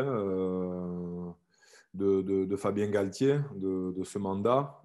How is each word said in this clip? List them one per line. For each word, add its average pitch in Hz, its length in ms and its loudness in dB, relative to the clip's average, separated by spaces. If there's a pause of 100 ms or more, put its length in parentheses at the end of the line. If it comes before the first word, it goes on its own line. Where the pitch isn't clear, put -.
euh, 90 1200 -2 (640)
de, 98 280 4
de, 95 220 2
de 98 140 -2
Fabien 101 320 0
Galtier, 104 500 2 (160)
de, 95 420 -2
de 92 60 -2
ce - 160 -6
mandat. 110 640 0